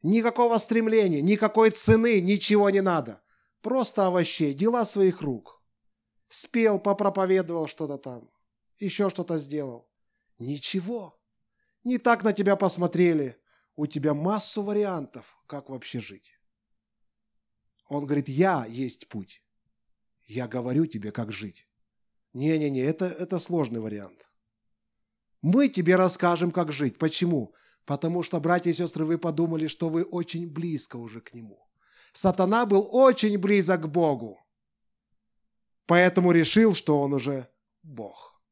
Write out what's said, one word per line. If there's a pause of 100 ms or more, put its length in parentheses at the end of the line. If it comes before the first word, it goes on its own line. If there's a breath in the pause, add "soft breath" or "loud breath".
никакого
стремления,
никакой
цены,
ничего
не
надо. (380)
Просто
овощей,
дела
своих
рук. (640)
Спел,
попроповедовал
что-то
там, (480)
ещё
что-то
сделал. (480)
Ничего. (640)
Не
так
на
тебя
посмотрели. (340)
У
тебя
массу
вариантов,
как
вообще
жить. (1600)
Он
говорит:
«Я
есть
путь. (800)
Я
говорю
тебе,
как
жить». (640)
Не-не-не,
это,
это
сложный
вариант. (1120)
Мы
тебе
расскажем,
как
жить.
Почему? (300 soft breath)
Потому
что,
братья
и
сёстры,
вы
подумали,
что
вы
очень
близко
уже
к
Нему. (440 soft breath)
Сатана
был
очень
близок
к
Богу. (1500)
Поэтому
решил,
что
он
уже (340)
Бог.